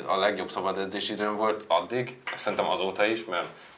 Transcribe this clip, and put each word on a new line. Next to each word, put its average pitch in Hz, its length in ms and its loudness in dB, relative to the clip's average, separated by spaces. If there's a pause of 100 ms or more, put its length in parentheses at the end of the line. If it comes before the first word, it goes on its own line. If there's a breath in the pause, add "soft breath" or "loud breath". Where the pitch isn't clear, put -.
a 90 100 2
legjobb 95 340 2
szabad 95 280 -2
edzés 95 320 -2
időm 104 260 0
volt 107 320 0
addig, - 500 0 (180)
szerintem - 320 0
azóta 92 360 2
is, 110 200 2
mert 85 240 -2 (300 loud breath)